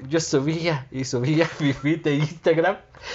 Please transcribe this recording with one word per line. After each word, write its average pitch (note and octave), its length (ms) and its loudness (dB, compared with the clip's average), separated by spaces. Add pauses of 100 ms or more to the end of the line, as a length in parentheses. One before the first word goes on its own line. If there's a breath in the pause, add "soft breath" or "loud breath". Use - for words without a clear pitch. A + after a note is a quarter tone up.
yo D#3 120 0
subía D#3 720 0
y C3 140 -4
subía D3+ 480 2
<laughs> - 60 -10
mi C#3+ 140 2
feed D#3 300 -2
de D3 120 2
Instagram. D#3+ 640 2 (380 loud breath)